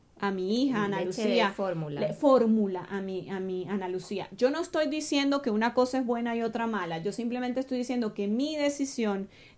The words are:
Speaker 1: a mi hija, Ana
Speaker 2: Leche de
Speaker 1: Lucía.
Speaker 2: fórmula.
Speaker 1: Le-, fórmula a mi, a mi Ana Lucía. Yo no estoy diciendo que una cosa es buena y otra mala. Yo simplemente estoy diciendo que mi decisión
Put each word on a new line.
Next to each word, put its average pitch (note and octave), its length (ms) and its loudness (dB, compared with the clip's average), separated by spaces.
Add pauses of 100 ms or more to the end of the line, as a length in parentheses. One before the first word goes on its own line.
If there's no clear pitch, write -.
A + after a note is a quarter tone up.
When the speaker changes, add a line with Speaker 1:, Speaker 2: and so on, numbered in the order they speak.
(200)
Speaker 1:
a G3+ 120 0
mi G3 320 0
hija, A#3 220 2
Ana G3 160 0
Speaker 2:
Leche F3+ 220 -2
de G#3+ 60 4
Speaker 1:
Lucía. A3+ 220 4
Speaker 2:
fórmula. D#3+ 500 -4
Speaker 1:
Le-, D#3 120 0
fórmula A3 760 4
a G3 120 -4
mi, F#3+ 280 -6
a F#3+ 120 -4
mi F#3 260 -4
Ana F#3+ 220 -2
Lucía. F3+ 420 -6
Yo B3 200 2
no D#4+ 100 -2
estoy D#4+ 260 0
diciendo C#4+ 540 0
que A#3+ 100 0
una A3 220 2
cosa B3+ 240 2
es C4 80 0
buena A#3 280 -2
y A#3 80 0
otra A#3 240 -2
mala. F3+ 340 -2
Yo G3 120 -4
simplemente B3 480 -2
estoy C4 200 -4
diciendo A#3+ 340 -2
que G3+ 160 -2
mi C#4 260 0
decisión C4+ 720 -2 (300)